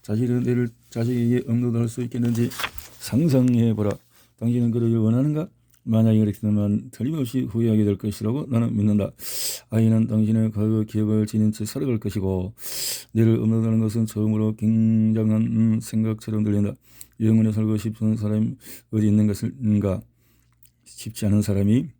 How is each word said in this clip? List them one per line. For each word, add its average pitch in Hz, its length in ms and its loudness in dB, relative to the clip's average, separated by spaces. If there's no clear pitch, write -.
자신의 120 400 -2
뇌를 123 260 0
자식에게 120 580 0
업로드할 117 400 0
수 117 140 -8
있겠는지 120 480 -2
상상해보라. 120 920 2
당신은 120 340 0
그러길 117 260 0
원하는가? 131 520 0
만약에 110 360 4
그렇게 104 200 0
되면 104 520 -2
틀림없이 131 500 -4
후회하게 113 420 0
될 101 140 0
것이라고 113 520 -4
나는 117 260 0
믿는다. 104 360 2
아이는 113 340 2
당신의 110 460 0
과거 107 320 0
기억을 107 420 0
지닌 107 260 0
채 107 140 -8
살아갈 131 340 -4
것이고 95 540 -4
뇌를 113 260 4
업로드하는 113 400 0
것은 110 260 0
처음으로 107 500 -2
굉장한, 110 840 2
음, 113 400 2
생각처럼 110 600 -4
들린다. 104 320 0
영원히 110 320 4
살고 107 260 0
싶은 110 380 -2
사람이 107 400 -2
어디 107 160 2
있는 104 180 4
것인가? 104 760 0
쉽지 - 400 -10
않은 104 160 4
사람이. 104 460 2